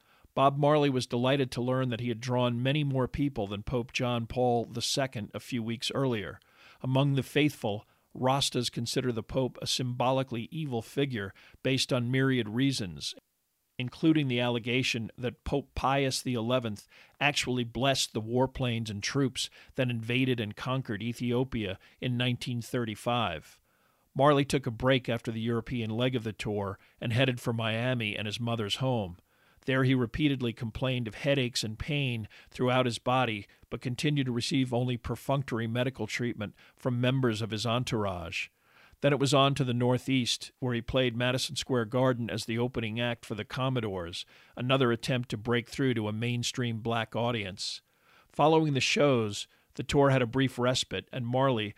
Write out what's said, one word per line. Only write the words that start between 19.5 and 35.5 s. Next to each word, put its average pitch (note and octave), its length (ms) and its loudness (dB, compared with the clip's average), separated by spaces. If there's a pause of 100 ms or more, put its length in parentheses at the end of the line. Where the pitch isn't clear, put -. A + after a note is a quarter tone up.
that B2+ 140 0
invaded A#2+ 520 0
and G#2 160 -6
conquered B2+ 440 -4
Ethiopia A#2+ 800 -2 (220)
in B2 160 -2
nineteen B2 440 -2
thirty-five. A2 1000 -2 (540)
Marley C#3+ 300 6
took C3+ 240 -2
a B2 40 -2
break B2 360 2
after A#2 240 -4
the A2+ 80 -6
European A#2 500 -4
leg B2 280 0
of A2+ 80 -4
the G#2+ 80 -4
tour G2+ 440 -4 (220)
and A#2 140 -4
headed B2+ 260 2
for B2 140 -2
Miami A2+ 640 -2
and G#2+ 100 -4
his G#2+ 140 -6
mother's A2+ 340 -2
home. A#2 400 -2 (500)
There C3 200 2
he C3 100 4
repeatedly B2+ 560 0
complained B2 560 -4
of G#2 80 -10
headaches C3+ 480 0
and G#2+ 160 -8
pain B2+ 480 -2 (240)
throughout B2 340 2
his A2+ 140 -2
body, A#2+ 480 0 (220)
but A#2+ 100 -8
continued C#3 460 0
to B2+ 80 -2
receive B2+ 400 0
only B2 240 0
perfunctory B2+ 720 -2